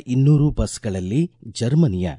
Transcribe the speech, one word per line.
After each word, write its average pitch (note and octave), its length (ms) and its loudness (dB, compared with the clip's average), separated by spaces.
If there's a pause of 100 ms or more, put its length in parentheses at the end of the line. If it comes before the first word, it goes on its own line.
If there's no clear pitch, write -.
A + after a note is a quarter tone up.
ಇನ್ನೂರು C#3 440 2
ಬಸ್ಗಳಲ್ಲಿ G#2+ 800 -4 (160)
ಜರ್ಮನಿಯ A2+ 720 0